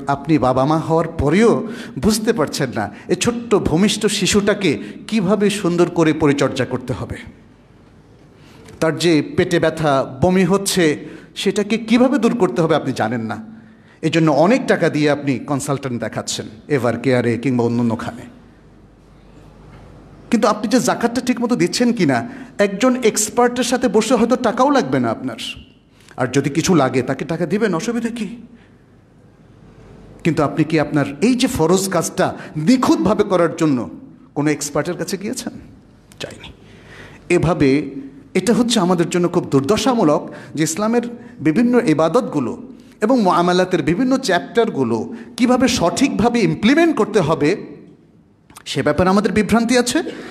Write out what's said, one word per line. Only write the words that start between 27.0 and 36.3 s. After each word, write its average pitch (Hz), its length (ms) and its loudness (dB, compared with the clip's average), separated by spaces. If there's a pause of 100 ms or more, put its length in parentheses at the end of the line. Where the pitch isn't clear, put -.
তাকে 135 220 -4
টাকা 165 220 -4
দিবেন, 208 280 -2
অসুবিধা 233 340 -4
কি? 220 280 -10 (1900)
কিন্তু 156 180 2
আপনি 143 220 0
কি 156 160 0
আপনার 143 240 0 (160)
এই 247 140 4
যে 254 120 0
ফরজ 190 420 2
কাজটা 160 480 -2 (200)
নিখুঁতভাবে 208 680 2
করার 175 320 2
জন্য 127 340 0 (440)
কোনো 147 160 -2
এক্সপার্টের 151 460 -4
কাছে 180 200 -8
গিয়েছেন? 208 360 -8 (680)
চাইনি। - 320 -16 (760)